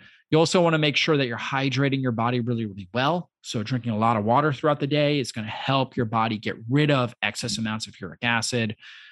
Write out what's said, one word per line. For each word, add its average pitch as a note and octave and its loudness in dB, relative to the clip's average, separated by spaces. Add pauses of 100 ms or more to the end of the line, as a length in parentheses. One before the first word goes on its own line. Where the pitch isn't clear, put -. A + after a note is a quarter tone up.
(300)
You D#3 4
also E3 4
wanna E3 4
make D3+ 2
sure - 2
that C#3 2
you're A#2 -6
hydrating C3+ 0
your B2+ 0
body A#2 0
really, A2+ -2
really G2 -10
well. D3+ 0 (140)
So A2+ -6
drinking A#2 -4
a G#2 -2
lot A2+ 2
of G#2 0
water C#3 4
throughout D3 0
the C#3+ -2
day D3 2
is A#2+ -4
gonna A2 -8
help C3 -2
your B2 0
body A2+ 0
get G#2+ -6 (140)
rid D3 4
of B2+ 0
excess G#2 -4
amounts A2 -4
of - -20
uric F2 -12
acid, A#2 0 (360)